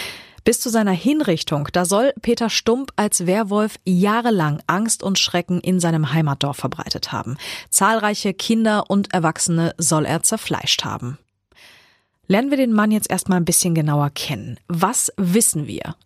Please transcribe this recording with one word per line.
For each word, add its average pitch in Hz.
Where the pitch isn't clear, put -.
Bis 233
zu 240
seiner 214
Hinrichtung, 175
da 180
soll 214
Peter 233
Stump 247
als 190
Werwolf 208
jahrelang 190
Angst 214
und 196
Schrecken 180
in 185
seinem 160
Heimatdorf 143
verbreitet -
haben. 120
Zahlreiche 208
Kinder 220
und 202
Erwachsene 165
soll 156
er 160
zerfleischt -
haben. 123
Lernen 233
wir 285
den 247
Mann 214
jetzt 214
erstmal 185
ein 170
bisschen 170
genauer 147
kennen. 117
Was 180
wissen 175
wir -